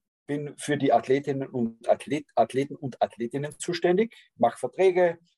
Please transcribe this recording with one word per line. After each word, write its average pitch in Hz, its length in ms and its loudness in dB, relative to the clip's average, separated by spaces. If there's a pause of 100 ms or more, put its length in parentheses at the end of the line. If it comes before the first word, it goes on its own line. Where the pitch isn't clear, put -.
(260)
bin 147 320 -6
für 143 200 -2
die 139 160 2
Athletinnen 135 560 0
und 117 380 -4
Athlet-, 131 460 -2
Athleten 131 420 -2
und 135 260 -8
Athletinnen 139 580 -6
zuständig, 180 560 0 (200)
mache 117 220 2
Verträge, 175 640 2 (180)